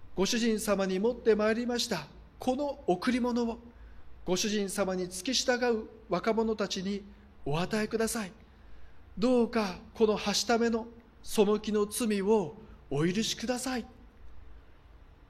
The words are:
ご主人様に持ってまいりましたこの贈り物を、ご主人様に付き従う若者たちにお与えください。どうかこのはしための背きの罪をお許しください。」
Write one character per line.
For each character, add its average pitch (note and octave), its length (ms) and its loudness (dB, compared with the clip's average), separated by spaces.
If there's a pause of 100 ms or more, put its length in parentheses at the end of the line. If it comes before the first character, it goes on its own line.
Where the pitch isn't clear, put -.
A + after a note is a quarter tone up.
(160)
ご F#3+ 100 2
主 A#3 120 2
人 A3 220 2
様 G3 260 2
に F#3+ 140 0
持 A3+ 120 2
っ B3 40 -2
て A3 200 4
ま G#3+ 140 4
い A3 60 2
り A#3+ 100 -2
ま A#3+ 140 -2
し - 80 -2
た D#3+ 180 -4 (320)
こ B3+ 180 0
の C#4+ 320 -4
贈 F3+ 240 2
り B3 80 2
物 A#3+ 240 0
を、 A#3 160 -4 (680)
ご F3+ 120 0
主 G#3+ 100 0
人 G3+ 220 0
様 F#3 260 -2
に F3+ 120 -2
付 - 260 -4
き - 20 2
従 - 180 2 (120)
う A3 220 0 (200)
若 F3+ 260 0
者 A3 220 0
た A3+ 120 -2
ち G3 160 -4
に G3 200 -4 (420)
お D3 140 0
与 G#3+ 240 0
え G#3+ 40 -2
く A3 100 -2
だ A3+ 100 0
さ A3 180 -4
い。 F3 60 -10 (840)
ど A#3+ 260 4
う A3 60 0
か G3+ 300 -2 (160)
こ A3+ 100 6
の G#3+ 100 8
は G3 180 0
し - 100 0
た A#3 140 4
め A#3 120 2
の A3+ 180 0 (360)
背 - 200 4 (160)
き G#3+ 120 -4
の G#3 140 2
罪 G#3 360 0
を G3 340 2 (340)
お D3 160 2
許 F#3+ 180 2
し - 120 -2
く A3+ 120 -8
だ B3 100 -2
さ B3+ 200 -4
い。」 A3 80 -6 (1400)